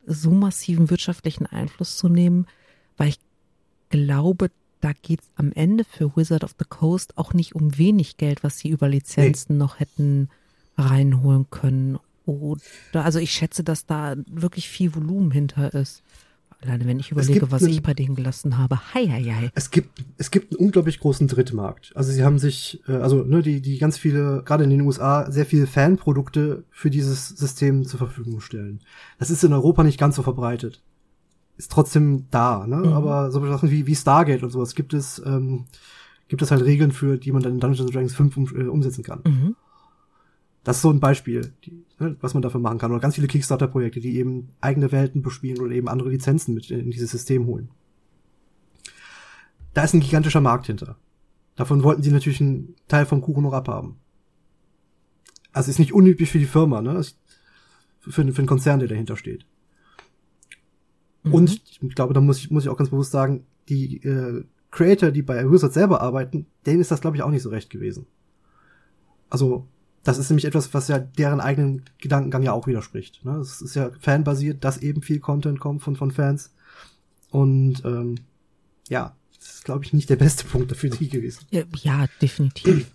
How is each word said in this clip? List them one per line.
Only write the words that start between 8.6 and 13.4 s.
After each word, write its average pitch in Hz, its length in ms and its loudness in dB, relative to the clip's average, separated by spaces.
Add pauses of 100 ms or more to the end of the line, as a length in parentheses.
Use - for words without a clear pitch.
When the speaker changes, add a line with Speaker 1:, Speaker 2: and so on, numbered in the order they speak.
Speaker 1:
über 147 180 0
Lizenzen 139 720 0
Speaker 2:
Nee. - 20 2
Speaker 1:
noch 143 200 -2
hätten 143 500 -2 (480)
reinholen 135 720 2
können. 135 480 -2 (280)
Oder, 147 340 -4 (340)
also 160 260 0
ich 165 120 -2
schätze, - 320 -4